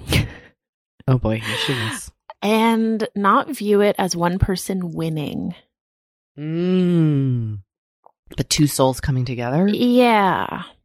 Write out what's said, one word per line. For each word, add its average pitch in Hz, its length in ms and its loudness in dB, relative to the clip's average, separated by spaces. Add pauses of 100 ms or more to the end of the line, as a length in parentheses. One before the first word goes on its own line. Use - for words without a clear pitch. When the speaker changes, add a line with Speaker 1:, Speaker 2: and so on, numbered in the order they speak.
Speaker 1:
<laughs> - 220 0 (760)
Speaker 2:
Oh 131 120 2
boy, 113 200 -2
here 107 200 -6
she - 160 -4
is. 110 360 -6 (300)
Speaker 1:
And 220 760 2
not 202 360 2
view 202 320 2
it 202 160 4
as 185 180 -2
one 175 220 0
person 185 540 -2
winning. 160 640 -6 (840)
Speaker 2:
Mm. 156 1200 0 (760)
But - 140 -4
two 151 180 4
souls 131 340 0
coming 127 260 -2
together? 131 420 0
Speaker 1:
Yeah. 214 960 2 (220)